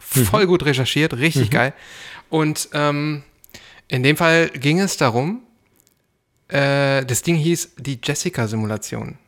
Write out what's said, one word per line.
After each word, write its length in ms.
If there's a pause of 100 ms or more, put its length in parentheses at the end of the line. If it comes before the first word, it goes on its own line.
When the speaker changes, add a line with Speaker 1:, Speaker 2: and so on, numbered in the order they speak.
(160)
Speaker 1:
Mhm. 100
Speaker 2:
Voll 200
gut 200
recherchiert, 500
richtig 320
Speaker 1:
Mhm. 60
Speaker 2:
geil. 200 (560)
Und, 440
ähm, 500 (640)
in 160
dem 140
Fall 320
ging 300
es 180
darum, 440 (1040)
äh, 580
das 180
Ding 120
hieß 420
die 260
Jessica-Simulation. 1120 (100)